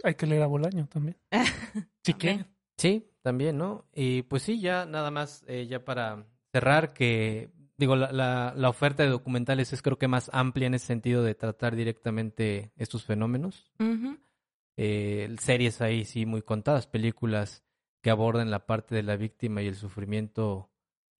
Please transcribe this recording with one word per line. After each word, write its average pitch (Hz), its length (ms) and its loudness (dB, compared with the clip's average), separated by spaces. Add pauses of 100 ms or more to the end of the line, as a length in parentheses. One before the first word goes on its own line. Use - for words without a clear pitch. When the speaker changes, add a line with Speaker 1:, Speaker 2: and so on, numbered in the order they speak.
Speaker 1:
hay 175 100 2
que - 120 -2
leer 151 160 4
a 147 40 4
Bolaño 147 420 0
también. 156 300 -4 (120)
Speaker 2:
<laughs> - 600 -2 (120)
Speaker 1:
Si 170 100 2
Speaker 2:
También. - 60 -2
Speaker 1:
quieren. 190 380 -2 (220)
Speaker 3:
Sí, 208 320 2 (120)
también, 135 360 0
¿no? 202 340 -6
Y, 127 300 0
pues, 135 200 -4
sí, 226 160 -2
ya 180 280 -2
nada 156 240 -4
más, 147 360 -8
eh, 123 200 -8
ya 123 180 -8
para 110 420 -6 (240)
cerrar, 143 440 4
que, 113 560 0 (260)
digo, 135 180 4
la, 131 160 2
la, 127 460 0
la 131 140 4
oferta 139 320 2
de 143 80 6
documentales 123 640 0
es, 123 80 -6
creo 135 160 2
que, 135 100 2
más 127 240 0
amplia 131 340 2
en 127 80 2
ese 123 120 -2
sentido 120 360 2
de 113 120 2
tratar 113 420 -2
directamente 110 1000 -2
estos 113 280 -6
fenómenos. 120 720 -2
Speaker 2:
Ujú. 226 380 -2 (600)
Speaker 3:
Eh, 104 600 -2
series 123 440 0
ahí 113 240 0
sí 113 180 -4
muy 110 160 -2
contadas, 110 460 0
películas 110 760 -2 (400)
que - 60 0
abordan 113 420 2
la 104 140 -2
parte 110 300 -2
de 110 80 0
la 104 140 -2
víctima 107 440 -4
y 101 60 -2
el 98 100 -2
sufrimiento, 104 960 -4 (500)